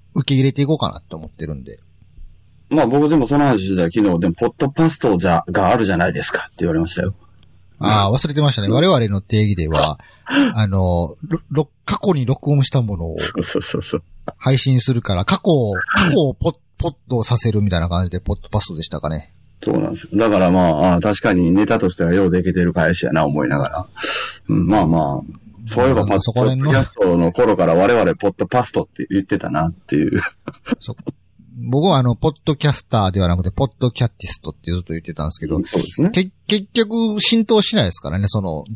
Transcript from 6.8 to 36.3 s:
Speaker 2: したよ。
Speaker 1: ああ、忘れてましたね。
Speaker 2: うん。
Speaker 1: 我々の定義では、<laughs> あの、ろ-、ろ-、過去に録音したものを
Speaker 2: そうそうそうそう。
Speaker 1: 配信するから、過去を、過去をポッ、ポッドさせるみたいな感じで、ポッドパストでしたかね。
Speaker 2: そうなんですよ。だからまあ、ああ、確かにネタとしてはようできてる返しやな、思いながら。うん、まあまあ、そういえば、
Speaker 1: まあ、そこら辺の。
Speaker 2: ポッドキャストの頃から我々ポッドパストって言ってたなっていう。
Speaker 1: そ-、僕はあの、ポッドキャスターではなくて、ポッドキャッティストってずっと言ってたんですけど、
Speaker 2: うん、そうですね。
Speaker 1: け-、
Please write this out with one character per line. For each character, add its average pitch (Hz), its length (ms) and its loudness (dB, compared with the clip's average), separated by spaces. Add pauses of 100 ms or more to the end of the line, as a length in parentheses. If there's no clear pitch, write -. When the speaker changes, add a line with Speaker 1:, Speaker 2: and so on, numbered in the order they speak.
Speaker 2:
し - 80 -10
た - 80 -4
よ。 101 100 -4 (680)
Speaker 1:
あ 101 300 2
あ、 110 40 2
忘 139 140 -2
れ 147 60 -8
て 151 80 0
ま 143 100 4
し - 40 -6
た 110 60 -4
ね。 101 80 -2
Speaker 2:
う - 20 0
ん。 - 20 2
Speaker 1:
我 156 140 4
々 127 200 2
の 98 140 -2
定 107 220 0
義 101 120 2
で 82 120 -2
は、 76 320 -2 (260)
<laughs> - 0 -
あ 226 400 0
の、 90 520 0 (100)
ろ-、 165 120 -4 (100)
ろ-、 147 200 -2 (160)
過 - 160 -4
去 190 120 0
に 135 120 0
録 131 240 -2
音 143 140 4
し - 60 -2
た 135 120 0
も 101 160 -4
の 82 160 -6
を 78 60 -8
Speaker 2:
そ - 180 -6
う - 60 -2
そ - 160 -4
う - 20 -2
そ - 180 -6
う - 40 -8
そ - 140 -6
う。 - 60 -10 (340)
Speaker 1:
配 131 200 0
信 127 220 2
す 127 140 0
る 117 80 0
か 101 120 -4
ら、 92 120 -2
過 196 100 2
去 - 160 0
を、 113 240 0
過 156 360 0
去 208 80 4
を 143 140 2
ポ - 160 -4
ッ、 - 60 -4 (220)
ポ 165 120 -4
ッ - 60 -8 (120)
ド 117 160 -2
さ 120 140 0
せ 113 140 0
る 104 100 0
み 101 80 2
た 87 80 0
い - 40 0
な 85 80 -2
感 87 160 0
じ 87 40 -4
で、 87 100 -6
ポ - 140 -4
ッ - 80 -6
ド - 80 -20
パ 104 120 -2
ス - 80 -8
ト 87 60 -10
で 80 80 -8
し - 60 -10
た 76 100 -8
か 78 100 -4
ね。 78 240 -8 (300)
Speaker 2:
そ - 80 -2
う 55 80 0
な - 100 -2
ん - 40 -8
で - 60 -10
す - 120 -18
よ。 98 60 -2
だ 113 120 4
か 101 100 4
ら 90 120 4
ま 90 180 4
あ、 80 240 4
あ - 20 4
あ、 87 40 2
確 104 220 0
か 107 120 2
に 87 180 2
ネ 101 140 4
タ 117 120 2
と 98 120 0
し - 60 -4
て 92 80 -2
は 85 100 2
よ 95 140 4
う 87 40 2
で 90 120 2
き 90 100 0
て 87 100 2
る 87 100 2
返 85 200 2
し - 120 -2
や 64 80 -2
な、 80 120 2
思 71 200 -2
い 64 40 -4
な 69 100 0
が 69 100 -4
ら。 - 180 -8 (640)
う 107 60 2
ん、 92 100 2
ま 101 160 2
あ 82 60 2
ま 73 360 0
あ、 - 440 -20
そ 113 160 0
う 131 40 4
い 135 40 4
え - 20 2
ば、 104 120 2
Speaker 1:
ま 101 100 0
あ、 92 60 2
そ 117 100 -4
こ 123 120 0
ら 127 80 2
辺 131 120 -2
の。 147 80 2
Speaker 2:
ポ - 0 -
ッ 117 100 4
ド - 20 0
キ - 60 -4
ャ - 20 -18
ス - 40 -20
ト 92 220 2
の 85 140 2
頃 110 240 2
か 87 100 2
ら 82 100 4
我 101 180 4
々 104 220 2
ポ 101 140 -2
ッ 92 60 0
ド 101 120 -4
パ 123 160 2
ス - 80 -10
ト 87 120 -2
っ - 40 -10
て - 220 -10
言 95 120 2
っ - 20 -14
て 101 140 -2
た - 120 -8
な 80 180 0
っ 85 60 -4
て - 220 -6
い 73 120 2
う。 - 120 0 (600)
Speaker 1:
そ-、 - 160 -12 (640)
僕 123 280 -2
は 175 120 4
あ 127 60 4
の、 120 120 0
ポ 160 140 -2
ッ 151 40 -2 (100)
ド 151 120 0
キ - 120 -2
ャ 135 60 2
ス - 100 -8
タ 107 220 0
ー 92 60 0
で 95 100 0
は 87 80 2
な 87 80 2
く 90 60 -2
て、 90 60 -4
ポ 135 160 -2
ッ - 140 -6
ド 127 100 -2
キ - 140 -4
ャ 117 40 2
ッ - 20 -6
テ - 180 -12
ィ - 20 -8
ス - 120 -10
ト 80 80 -12
っ - 60 -14
て - 160 -10
ず 90 80 -2
っ 87 40 -8
と 82 100 -10
言 82 60 -6
っ - 20 -10
て 85 120 -12
た 78 100 -8
ん 76 40 -4
で 76 40 -4
す - 80 -14
け 78 80 -8
ど、 78 80 -4
Speaker 2:
う - 60 0
ん、 - 20 -8
そ 95 160 -4
う - 20 2
で - 80 -8
す - 120 -6
ね。 190 100 2
Speaker 1:
け-、 247 180 -2 (180)